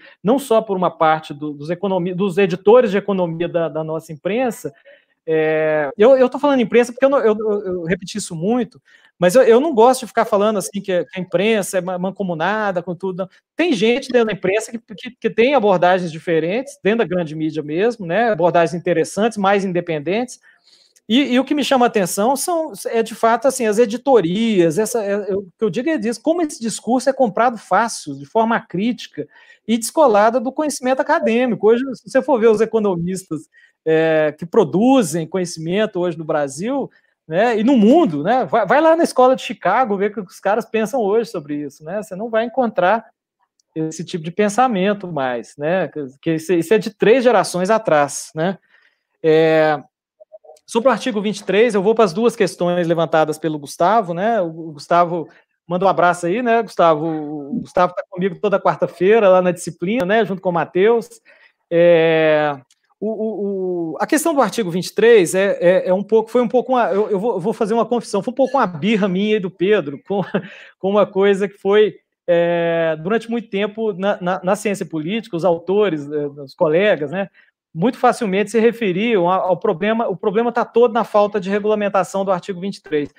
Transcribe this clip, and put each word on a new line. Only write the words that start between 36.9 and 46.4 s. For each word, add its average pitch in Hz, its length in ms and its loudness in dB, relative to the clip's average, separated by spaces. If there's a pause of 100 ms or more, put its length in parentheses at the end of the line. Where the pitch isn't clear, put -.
né, 208 300 0
e 220 60 0
no 269 140 4
mundo, 214 440 4
né, 220 240 0
vai, 196 220 0
vai 254 140 4
lá 320 140 4
na 330 80 0
escola 254 320 4
de - 60 -12
Chicago 208 560 -2
ver 202 140 -2
o - 20 -18
que 233 60 -10
os - 200 -16
caras 208 260 -2
pensam 220 340 -4
hoje 214 320 0
sobre 147 240 -8
isso, 147 280 -12
né? 190 200 -8
Você 185 120 -12
não 220 140 -10
vai 220 140 0
encontrar 226 640 0 (680)
esse 160 300 -6
tipo 165 200 -10
de 170 80 -10
pensamento 202 760 0
mais, 127 500 -6
né? 160 300 -2
Que, 147 180 -10 (160)
que 165 140 -2
isso, 160 180 -4